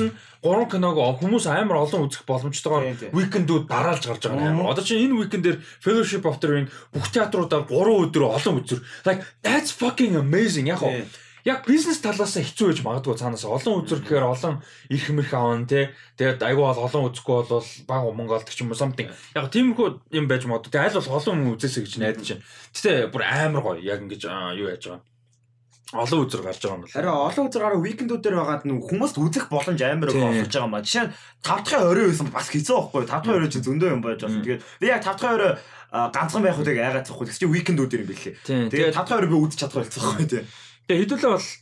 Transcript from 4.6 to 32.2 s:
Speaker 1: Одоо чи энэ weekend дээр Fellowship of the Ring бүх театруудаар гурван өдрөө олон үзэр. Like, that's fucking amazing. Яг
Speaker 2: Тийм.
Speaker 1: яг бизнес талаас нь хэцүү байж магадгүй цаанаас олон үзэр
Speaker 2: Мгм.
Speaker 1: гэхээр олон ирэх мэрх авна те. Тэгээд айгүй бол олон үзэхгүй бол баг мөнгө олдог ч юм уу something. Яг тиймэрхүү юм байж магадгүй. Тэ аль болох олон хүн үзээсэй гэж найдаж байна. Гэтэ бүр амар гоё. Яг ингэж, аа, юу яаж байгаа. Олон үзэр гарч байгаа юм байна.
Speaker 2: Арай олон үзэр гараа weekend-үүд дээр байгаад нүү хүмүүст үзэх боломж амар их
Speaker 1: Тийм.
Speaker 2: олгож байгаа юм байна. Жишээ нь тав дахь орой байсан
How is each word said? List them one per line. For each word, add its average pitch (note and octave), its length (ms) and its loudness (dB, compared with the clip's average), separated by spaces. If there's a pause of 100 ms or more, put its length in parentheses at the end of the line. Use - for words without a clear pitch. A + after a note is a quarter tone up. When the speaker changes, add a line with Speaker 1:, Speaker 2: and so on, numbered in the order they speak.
Speaker 1:
Одоо F#3 160 -2
чи A#3 60 0 (100)
энэ C4 160 2
weekend G3 240 -2
дээр E3+ 140 2 (260)
Fellowship F#3+ 400 2
of D3 160 0
the D#3+ 80 0
Ring C#3+ 200 2 (280)
бүх - 160 -4
театруудаар F#3 560 0
гурван F#3 400 4
өдрөө C#3 320 2
олон D3+ 240 0
үзэр. B2 160 -2 (240)
Like, F#3+ 160 2 (240)
that's C#4+ 240 2
fucking A#3+ 480 2
amazing. D3+ 560 2
Яг F3+ 80 -2
Speaker 2:
Тийм. B2+ 240 -2 (400)
Speaker 1:
яг C4 220 0
бизнес D#4 320 4
талаас G3+ 400 -2
нь D3+ 60 0
хэцүү F#3 260 2
байж D#3 160 0
магадгүй A#2+ 320 -2
цаанаас A#2 300 -4
олон D3+ 340 0
үзэр D3+ 160 -2
Speaker 2:
Мгм. - 80 -8
Speaker 1:
гэхээр C#3 240 2
олон B2+ 240 -2 (400)
ирэх C#3 160 -2
мэрх D3 240 0
авна A#2+ 320 0
те. C#3 240 2 (240)
Тэгээд C3 300 0
айгүй C3 180 2
бол B2+ 240 2
олон C#3+ 240 0
үзэхгүй B2 240 -2 (140)
бол A#2 180 0 (220)
баг C3 140 -2 (120)
мөнгө A2+ 240 -4
олдог - 160 -10
ч - 80 -8
юм A#2 80 -4
уу A2+ 80 -8
something. B2+ 300 -2 (260)
Яг C3+ 160 -4
тиймэрхүү A#3 640 0
юм D3+ 160 0
байж B2+ 160 0
магадгүй. A#2 240 -4
Тэ D3 160 0
аль - 80 0
болох C3+ 240 -2
олон F#3 160 -2
хүн C3 240 0
үзээсэй B2+ 240 -4
гэж G#2 160 -10
найдаж A2 320 -2
байна. G#2 140 -10 (340)
Гэтэ G3+ 140 2 (180)
бүр A#2 160 -4
амар D3 380 0
гоё. F2+ 180 -4
Яг G2+ 240 -4
ингэж, G2+ 240 -10
аа, F2+ 240 -6
юу G2 160 -6
яаж F2+ 160 -12
байгаа. F2+ 160 -14 (840)
Олон A#2+ 400 0
үзэр G2 160 -6
гарч F#2 160 -8
байгаа F#2+ 160 -4
юм F2 80 -12
байна. - 160 -6
Speaker 2:
Арай E3+ 160 0
олон D#3 320 0
үзэр A#3+ 160 -2
гараа G#3 160 2
weekend-үүд A3+ 400 -4
дээр G3 160 2
байгаад D3+ 320 0
нүү C3 100 0 (140)
хүмүүст B3 240 0
үзэх D#3+ 320 0
боломж D3 320 0
амар D3 320 0
их C3+ 80 4
Speaker 1:
Тийм. B2 80 2
Speaker 2:
олгож A2 240 0
байгаа B2+ 160 0
юм G#2+ 80 -4
байна. G#2+ 80 -6
Жишээ A#3 240 0
нь - 40 -10 (280)
тав F3+ 240 0
дахь D4 160 2
орой F#3+ 320 4
байсан D#3 160 -2